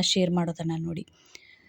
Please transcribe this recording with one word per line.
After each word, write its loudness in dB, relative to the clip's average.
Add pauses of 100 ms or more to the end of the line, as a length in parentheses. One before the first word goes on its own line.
ಶೇರ್ 2
ಮಾಡೋದನ್ನ 0
ನೋಡಿ. -6 (640)